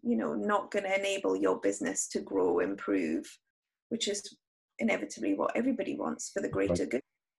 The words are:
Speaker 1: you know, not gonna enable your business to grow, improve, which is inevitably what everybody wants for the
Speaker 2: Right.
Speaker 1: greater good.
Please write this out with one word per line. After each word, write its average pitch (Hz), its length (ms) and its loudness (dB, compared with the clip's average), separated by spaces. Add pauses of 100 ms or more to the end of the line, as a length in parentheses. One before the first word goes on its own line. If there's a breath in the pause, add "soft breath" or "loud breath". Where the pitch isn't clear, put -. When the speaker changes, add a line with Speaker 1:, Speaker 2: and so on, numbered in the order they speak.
Speaker 1:
you 240 140 2
know, 208 180 -2
not 208 360 0
gonna 196 260 0
enable 196 400 0
your 190 240 2
business 196 480 0
to 226 120 -2
grow, 190 400 2
improve, 101 680 0 (600)
which - 200 -4
is - 280 -6 (420)
inevitably - 560 0
what - 220 0
everybody 240 400 0
wants - 340 -4
for - 100 -4
the 196 80 -2
Speaker 2:
Right. 139 200 2
Speaker 1:
greater 95 180 2
good. - 140 -2 (380)